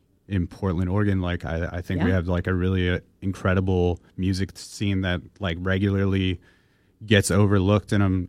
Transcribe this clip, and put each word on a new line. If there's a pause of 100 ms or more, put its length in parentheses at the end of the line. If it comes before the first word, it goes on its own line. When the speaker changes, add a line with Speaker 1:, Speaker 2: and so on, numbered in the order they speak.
(280)
Speaker 1:
in
Portland,
Oregon.
Like,
I,
I
think
we
Speaker 2:
Yeah.
Speaker 1:
have,
like,
a
really,
uh, (200)
incredible (180)
music
scene
that, (180)
like,
regularly (640)
gets
overlooked,
and
I'm,